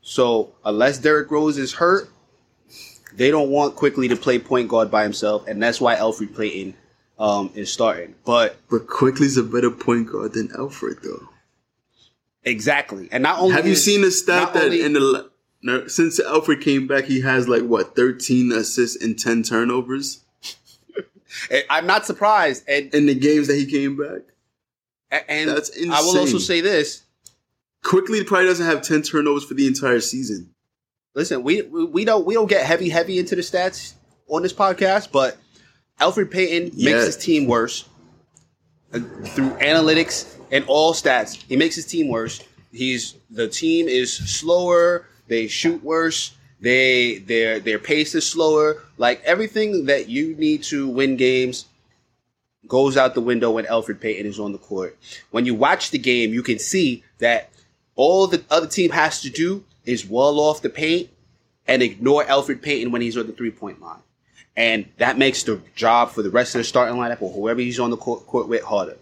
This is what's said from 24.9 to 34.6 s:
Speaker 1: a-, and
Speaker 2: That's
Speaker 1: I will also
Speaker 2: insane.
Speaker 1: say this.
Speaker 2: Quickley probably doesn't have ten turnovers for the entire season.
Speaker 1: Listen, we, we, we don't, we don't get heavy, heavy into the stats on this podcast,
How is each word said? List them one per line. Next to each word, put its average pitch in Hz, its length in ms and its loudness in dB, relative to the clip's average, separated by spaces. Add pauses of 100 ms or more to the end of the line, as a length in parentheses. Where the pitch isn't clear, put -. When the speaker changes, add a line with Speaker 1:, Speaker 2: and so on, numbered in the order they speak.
Speaker 1:
a-, 151 180 -4
and 156 200 -2
Speaker 2:
That's 151 280 -4
Speaker 1:
I 160 220 0
will 165 80 2 (100)
also - 40 4
Speaker 2:
insane. 143 180 2
Speaker 1:
say 175 220 0
this. 170 400 0 (840)
Speaker 2:
Quickley 190 400 0
probably 185 220 2
doesn't 175 200 2
have 156 160 0
ten 151 200 0
turnovers 147 420 0
for 131 100 -12
the 135 140 2
entire 131 320 2
season. 107 500 -8 (640)
Speaker 1:
Listen, 139 300 -4
we, 185 180 0
we, 165 220 -4
we 170 200 -2
don't, 214 220 2
we 208 80 -2
don't 214 140 2
get 196 180 2
heavy, 170 220 0
heavy 170 320 0
into 180 160 -4
the 175 60 -4
stats 185 500 -4 (360)
on 160 140 -2
this 180 100 -2
podcast, 196 600 0